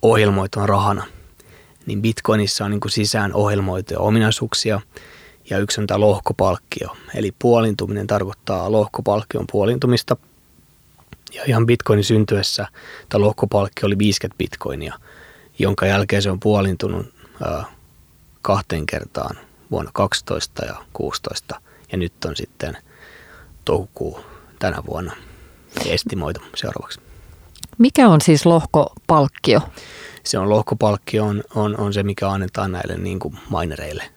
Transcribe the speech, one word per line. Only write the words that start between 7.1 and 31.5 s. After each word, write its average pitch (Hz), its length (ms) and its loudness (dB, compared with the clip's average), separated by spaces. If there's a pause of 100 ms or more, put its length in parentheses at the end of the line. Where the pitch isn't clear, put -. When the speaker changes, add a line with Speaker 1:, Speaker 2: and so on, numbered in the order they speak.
Speaker 1:
Eli 104 240 -4
puoliintuminen 104 680 2
tarkoittaa 98 680 -2
lohkopalkkion 104 800 0
puoliintumista. 123 640 2 (1160)
Ja - 120 -12
ihan 113 200 2
bitcoinin 110 380 2
syntyessä 104 600 0 (420)
tää - 120 2
lohkopalkkio 104 640 0
oli 101 120 0
viisikymmentä 104 400 0
bitcoinia, - 560 -8 (640)
jonka 98 280 0
jälkeen 101 360 2
se 101 80 0
on 92 100 -4
puoliintunut, 98 680 0 (380)
ää, - 200 -6 (800)
kahteen 85 440 -2
kertaan - 520 -8 (340)
vuonna 85 220 -4
kaksitoista - 680 -4
ja - 100 -10 (180)
kuusitoista. - 680 -8 (320)
Ja 101 60 -2
nyt 85 260 -6
on 76 120 -6
sitten - 400 -10 (880)
toukokuu - 560 -4 (380)
tänä 78 280 -2
vuonna 82 260 -8 (760)
estimoitu 82 540 -4 (160)
seuraavaksi. - 440 -10 (760)
Speaker 2:
Mikä 247 300 8
on 160 120 8
siis 151 260 6
lohkopalkkio? 156 1120 4 (640)
Speaker 1:
Se - 140 -4
on, 95 120 0
lohkopalkkio 107 720 0
on, 104 180 -2 (120)